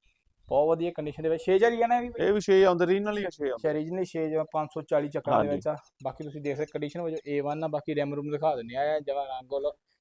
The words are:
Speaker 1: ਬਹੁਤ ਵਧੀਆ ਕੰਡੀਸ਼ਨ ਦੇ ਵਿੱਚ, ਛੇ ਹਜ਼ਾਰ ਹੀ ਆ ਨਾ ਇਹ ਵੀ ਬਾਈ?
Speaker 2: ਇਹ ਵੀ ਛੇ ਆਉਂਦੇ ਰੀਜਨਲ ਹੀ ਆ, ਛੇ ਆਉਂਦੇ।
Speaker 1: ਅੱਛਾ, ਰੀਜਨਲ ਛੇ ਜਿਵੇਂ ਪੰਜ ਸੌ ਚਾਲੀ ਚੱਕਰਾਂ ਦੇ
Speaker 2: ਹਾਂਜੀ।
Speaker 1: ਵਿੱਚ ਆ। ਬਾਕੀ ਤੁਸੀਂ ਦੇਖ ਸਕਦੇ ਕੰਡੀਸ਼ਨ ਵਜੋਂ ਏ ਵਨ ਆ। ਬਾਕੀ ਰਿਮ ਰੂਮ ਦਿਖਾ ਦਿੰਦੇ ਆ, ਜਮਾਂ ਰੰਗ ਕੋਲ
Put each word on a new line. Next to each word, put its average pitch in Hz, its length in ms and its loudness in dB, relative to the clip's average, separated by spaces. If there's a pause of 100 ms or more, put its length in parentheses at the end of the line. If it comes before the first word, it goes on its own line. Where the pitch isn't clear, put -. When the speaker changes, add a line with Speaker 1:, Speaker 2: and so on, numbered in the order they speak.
(480)
Speaker 1:
ਬਹੁਤ 147 200 4
ਵਧੀਆ 165 220 2
ਕੰਡੀਸ਼ਨ 151 320 -8
ਦੇ 160 60 0
ਵਿੱਚ, 160 140 0
ਛੇ 190 140 4
ਹਜ਼ਾਰ 233 160 6
ਹੀ 226 100 0
ਆ 233 40 4
ਨਾ 240 100 2
ਇਹ 240 60 -2
ਵੀ 247 60 -8
ਬਾਈ? 208 180 -2
Speaker 2:
ਇਹ 196 60 6
ਵੀ 208 80 4
ਛੇ 190 240 6
ਆਉਂਦੇ 180 220 6
ਰੀਜਨਲ 208 320 0
ਹੀ 196 60 -4
ਆ, 180 60 -4
ਛੇ 147 200 -4
ਆਉਂਦੇ। 120 180 -2
Speaker 1:
ਅੱਛਾ, 151 100 0
ਰੀਜਨਲ 175 260 -4
ਛੇ 160 240 -4
ਜਿਵੇਂ 156 240 -2
ਪੰਜ 151 220 -2
ਸੌ 156 80 -6
ਚਾਲੀ 147 260 0
ਚੱਕਰਾਂ 143 260 -2
ਦੇ 117 140 2
Speaker 2:
ਹਾਂਜੀ। 143 80 -2
Speaker 1:
ਵਿੱਚ 135 120 -4
ਆ। 151 80 -2 (280)
ਬਾਕੀ 135 200 -8
ਤੁਸੀਂ 147 160 -10
ਦੇਖ 139 160 -2
ਸਕਦੇ 151 160 -4
ਕੰਡੀਸ਼ਨ 151 280 -6
ਵਜੋਂ 160 260 -4
ਏ 143 140 -2
ਵਨ 147 240 -4
ਆ। 160 40 -4
ਬਾਕੀ 147 260 -4
ਰਿਮ 143 200 -2
ਰੂਮ 147 160 -6
ਦਿਖਾ 147 260 0
ਦਿੰਦੇ 120 200 -8
ਆ, 151 240 0
ਜਮਾਂ 139 260 -4
ਰੰਗ 131 220 -10
ਕੋਲ 139 240 -2 (280)